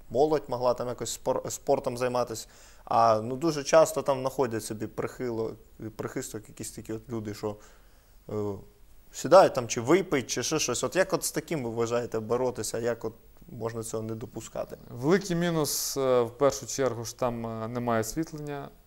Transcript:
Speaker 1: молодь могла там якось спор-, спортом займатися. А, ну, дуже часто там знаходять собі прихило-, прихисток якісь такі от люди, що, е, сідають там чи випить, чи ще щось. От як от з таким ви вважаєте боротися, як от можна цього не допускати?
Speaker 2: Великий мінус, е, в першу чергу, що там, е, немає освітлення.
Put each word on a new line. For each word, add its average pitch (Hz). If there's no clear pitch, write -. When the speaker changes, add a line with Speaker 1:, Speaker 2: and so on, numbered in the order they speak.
Speaker 1:
молодь 143
могла 123
там 123
якось 120
спор-, -
спортом 131
займатися. 123
А, 113
ну, 120
дуже 147
часто 156
там 135
знаходять 127
собі 110
прихило-, 113
прихисток 117
якісь -
такі 110
от 110
люди, 110
що, 104
е, 110
сідають 160
там 120
чи 120
випить, 143
чи -
ще 151
щось. -
От 127
як 185
от 160
з -
таким 151
ви 117
вважаєте 117
боротися, 117
як 117
от 110
можна 113
цього 110
не 113
допускати? -
Speaker 2:
Великий 170
мінус, 165
е, 127
в 117
першу 135
чергу, 117
що -
там, 117
е, 113
немає 120
освітлення. 147